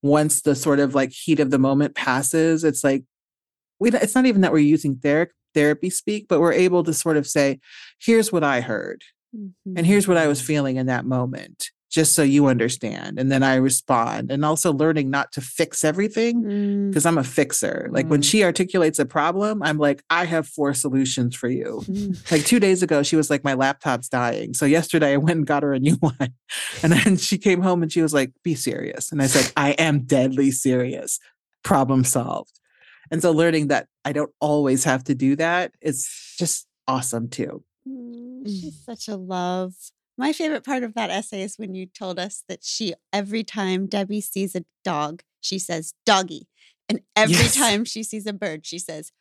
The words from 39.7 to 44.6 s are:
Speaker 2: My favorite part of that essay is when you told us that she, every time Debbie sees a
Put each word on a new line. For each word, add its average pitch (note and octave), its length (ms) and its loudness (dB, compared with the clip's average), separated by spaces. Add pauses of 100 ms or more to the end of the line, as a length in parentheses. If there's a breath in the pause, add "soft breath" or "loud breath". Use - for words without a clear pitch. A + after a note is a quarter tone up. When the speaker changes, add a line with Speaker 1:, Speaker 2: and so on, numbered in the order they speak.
Speaker 2:
My C4+ 160 -2
favorite D#4 280 -4
part C4 200 -4
of A3+ 100 -8
that A3 160 -4
essay G3 320 -6
is G3 180 -10
when F#3+ 160 -12
you F#3 120 -10
told F#3 320 -10
us F#3 300 -10
that - 140 -12
she, G3 300 -6 (180)
every G3+ 340 -4
time F#3+ 420 -4
Debbie G#3 340 -4
sees F#3+ 340 -6
a F3+ 120 -8 (180)